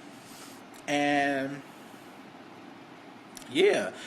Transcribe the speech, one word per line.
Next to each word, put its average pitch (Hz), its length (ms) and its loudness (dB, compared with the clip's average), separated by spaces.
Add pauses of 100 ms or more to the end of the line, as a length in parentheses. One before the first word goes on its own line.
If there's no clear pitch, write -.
(880)
And, 143 760 4 (1900)
yeah, 139 400 6 (160)